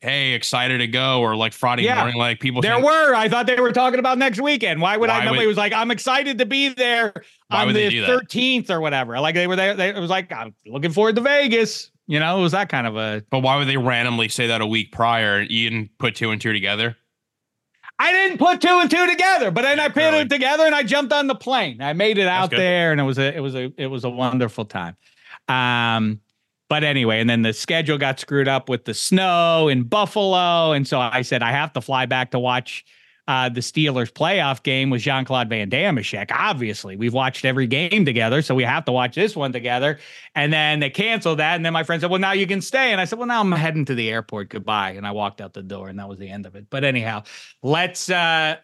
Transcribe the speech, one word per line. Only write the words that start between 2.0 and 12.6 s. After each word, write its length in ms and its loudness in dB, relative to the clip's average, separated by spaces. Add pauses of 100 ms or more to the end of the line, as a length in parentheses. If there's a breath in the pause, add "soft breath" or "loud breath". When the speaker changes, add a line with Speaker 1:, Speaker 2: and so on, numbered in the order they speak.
Speaker 1:
like, 240 -2
people 200 -2
Speaker 2:
There 120 2
Speaker 1:
saying 120 2
Speaker 2:
were. 300 4
I 160 2
thought 160 0
they 140 2
were 120 2
talking 260 2
about 200 2
next 220 0
weekend. 420 0
Why 160 2
would 100 2
I 120 2
Speaker 1:
Why 40 -2
Speaker 2:
know? 80 0
Speaker 1:
would 80 0
Speaker 2:
It 60 2
was 100 2
like, 160 0
"I'm 180 0
excited 480 -2
to 80 2
be 220 0
there 460 0 (340 soft breath)
Speaker 1:
Why 140 2
Speaker 2:
on 60 2
Speaker 1:
would 80 2
they 100 2
Speaker 2:
the 40 2
Speaker 1:
do 120 0
that? 40 0
Speaker 2:
thirteenth 640 0
or 120 0
whatever." 360 -2
Like, 160 0
they 120 2
were 100 0
there, 180 2
they, 140 0
it 80 -6
was 140 -4
like, 200 -2
"I'm 240 -10 (120)
looking 260 -4
forward 240 4
to 60 0
Vegas." 640 2 (200)
You 100 0
know, 180 0
it 60 2
was 100 2
that 160 0